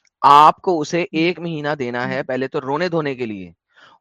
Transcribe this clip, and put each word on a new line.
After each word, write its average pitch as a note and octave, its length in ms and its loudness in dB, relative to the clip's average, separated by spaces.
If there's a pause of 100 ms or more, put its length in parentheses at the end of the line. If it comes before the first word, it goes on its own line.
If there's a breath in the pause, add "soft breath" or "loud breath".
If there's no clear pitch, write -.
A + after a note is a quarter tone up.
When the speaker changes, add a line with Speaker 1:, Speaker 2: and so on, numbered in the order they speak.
(220)
Speaker 1:
آپ D3 400 6
کو F3 180 -2
اسے D#3+ 200 -4
Speaker 2:
ہوں۔ F3 120 -4
Speaker 1:
ایک D#3+ 280 -2
مہینہ D#3 400 -6
دینا B2 280 -6
ہے C3 100 -6
Speaker 2:
ہوں۔ C#3+ 60 -6
Speaker 1:
پہلے B2+ 240 -6
تو D3 140 -6
رونے D#3 280 -4
دھونے D3+ 260 -4
کے B2 100 -8
لیے، F#2+ 260 -12 (500 soft breath)